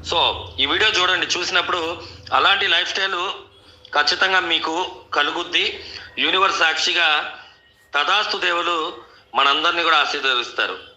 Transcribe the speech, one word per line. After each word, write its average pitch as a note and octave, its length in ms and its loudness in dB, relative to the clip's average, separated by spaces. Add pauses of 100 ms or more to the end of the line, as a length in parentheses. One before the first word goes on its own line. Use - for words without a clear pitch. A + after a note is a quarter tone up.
So, D#3 140 0 (400)
ఈ C3+ 80 0
వీడియో F#3+ 240 2
చూడండి, F3+ 360 0
చూసినప్పుడు F3 540 -2 (520)
అలాంటి F#3+ 340 4
లైఫ్ F3 240 2
స్టైల్ G3 260 -2 (760)
ఖచ్చితంగా F3+ 480 2
మీకు E3 340 -2 (400)
కలుగుద్ది. D#3+ 500 0 (540)
యూనివర్స్ F#3 400 2
సాక్షిగా E3 500 2 (840)
తదాస్తు G3+ 460 0
దేవులు F3 380 0 (580)
మనందరినీ D#3 480 2
కూడా D#3+ 140 4
ఆశీర్వదిస్తారు. C3 800 0 (200)